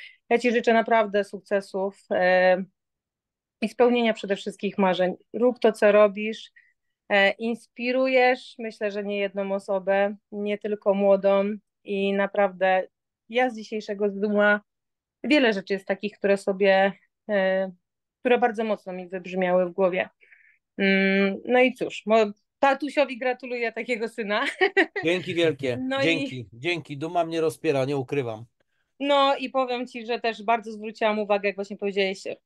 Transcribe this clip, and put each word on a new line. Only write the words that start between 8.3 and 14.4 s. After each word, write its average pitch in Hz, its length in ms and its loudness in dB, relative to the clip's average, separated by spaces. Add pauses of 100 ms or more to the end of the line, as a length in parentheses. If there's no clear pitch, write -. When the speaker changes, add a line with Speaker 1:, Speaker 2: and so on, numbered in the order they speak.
Speaker 1:
myślę, 220 320 -6
że 202 140 -6
nie 202 140 -4
jedną 196 340 -4
osobę, 196 640 0 (160)
nie 208 260 -4
tylko 208 360 -2
młodą 196 500 4 (400)
i 196 280 -2
naprawdę 190 760 0 (400)
ja 254 220 0
z 220 60 -10
dzisiejszego 208 540 -4
Zooma 208 500 2 (640)